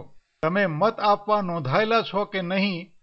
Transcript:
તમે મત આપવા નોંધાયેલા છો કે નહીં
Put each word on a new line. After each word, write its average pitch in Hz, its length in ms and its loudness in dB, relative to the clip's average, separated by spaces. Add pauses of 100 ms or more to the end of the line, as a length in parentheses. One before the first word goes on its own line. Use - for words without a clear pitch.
(440)
તમે 185 240 2
મત 180 320 0
આપવા 208 420 2
નોંધાયેલા 180 600 0
છો 196 240 -4
કે 196 160 -6
નહીં 190 500 -2 (120)